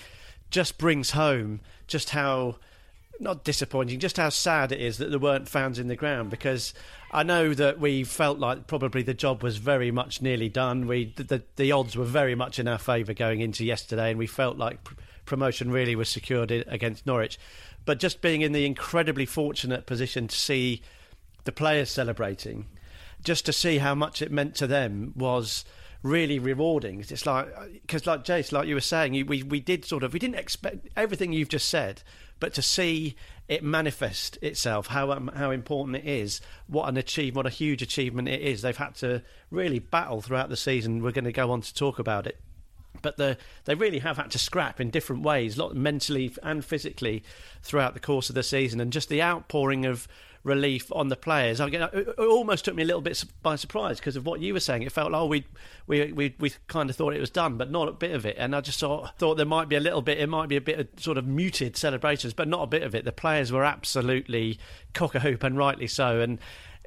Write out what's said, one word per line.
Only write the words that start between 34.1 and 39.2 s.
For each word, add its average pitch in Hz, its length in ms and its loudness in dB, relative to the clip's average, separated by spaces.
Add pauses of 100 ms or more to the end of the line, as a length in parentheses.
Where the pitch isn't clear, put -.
itself, 117 460 0
how, 139 240 0
um, 135 240 -4
how 139 160 0
important 135 460 -2
it 139 80 -8
is, 113 360 -2 (260)
what 147 220 0
an 127 80 0
achieve-, 131 380 -2
what 135 120 0
a 123 40 -4
huge 143 320 0
achievement 123 440 -2
it 135 140 -2
is. 127 200 0
They've 123 160 0
had 139 200 -6
to 123 240 -2 (300)